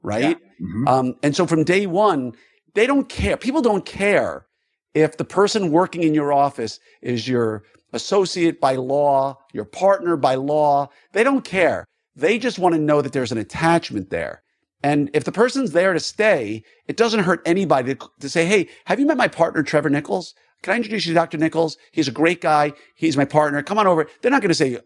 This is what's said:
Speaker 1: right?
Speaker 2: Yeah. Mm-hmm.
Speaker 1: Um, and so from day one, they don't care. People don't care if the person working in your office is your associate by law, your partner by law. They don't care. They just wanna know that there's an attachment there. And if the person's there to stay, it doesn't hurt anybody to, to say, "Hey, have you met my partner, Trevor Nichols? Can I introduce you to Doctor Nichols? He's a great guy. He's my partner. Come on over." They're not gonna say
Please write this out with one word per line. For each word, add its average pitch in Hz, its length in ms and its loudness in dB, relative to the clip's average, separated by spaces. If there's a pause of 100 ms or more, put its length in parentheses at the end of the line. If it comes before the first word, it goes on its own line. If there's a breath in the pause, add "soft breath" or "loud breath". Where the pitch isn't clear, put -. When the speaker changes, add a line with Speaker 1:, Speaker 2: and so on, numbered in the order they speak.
Speaker 1:
right? 107 180 -4
Speaker 2:
Yeah. 160 440 -4
Mm-hmm. 107 220 -4
Speaker 1:
Um, 127 360 0
and 147 120 0
so 180 120 0
from 160 160 0
day 185 220 0
one, 170 480 -2 (420 soft breath)
they 214 100 2
don't 277 240 0
care. 196 280 -2
People 269 240 -2
don't 214 240 0
care 135 600 -2 (480)
if 151 240 2
the 165 80 -4
person 196 460 2
working 170 320 0
in 156 100 2
your 147 200 0
office 139 460 -2 (220 soft breath)
is 120 260 -4
your 117 360 -2 (300 soft breath)
associate 175 680 0
by 135 160 2
law, 135 600 0 (160)
your 107 120 -8
partner 175 520 0
by 131 180 2
law. 143 540 0 (240 soft breath)
They 202 100 2
don't 269 220 2
care. 151 400 0 (300)
They 180 240 0
just 226 200 -4
wanna 170 200 2
know 151 220 2
that 131 120 -6
there's 127 180 -2
an 117 60 -4
attachment 113 720 -2
there. 78 320 -8 (420)
And 143 300 0
if 151 100 0
the 170 80 -6
person's 240 400 0
there 180 220 2
to 160 60 0
stay, 127 640 -2 (240 soft breath)
it - 100 -8
doesn't 220 240 0
hurt 175 240 0
anybody 151 500 0
to, - 140 -20 (100)
to 139 100 -10
say, 165 160 2
"Hey, 190 220 2 (180 loud breath)
have 196 140 0
you 285 60 2
met 302 120 2
my 233 120 2
partner, 165 340 0
Trevor 147 260 0
Nichols? 151 440 -2 (300)
Can 185 100 -2
I 226 40 0
introduce 214 280 -4
you 165 80 -2
to 165 60 6
Doctor 165 180 -2
Nichols? 160 400 0 (140)
He's 151 160 0
a 131 40 -4
great 165 300 2
guy. 147 320 2 (220 soft breath)
He's 160 200 -2
my 139 100 2
partner. 147 380 0
Come 196 140 -4
on 214 100 2
over." 160 200 2 (140)
They're 247 100 0
not 269 100 2
gonna 190 140 0
say 131 300 -2